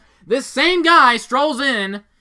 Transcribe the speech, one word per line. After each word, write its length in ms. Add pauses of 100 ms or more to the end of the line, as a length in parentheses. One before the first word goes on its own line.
(260)
this 200
same 360
guy 360
strolls 420
in 440 (160)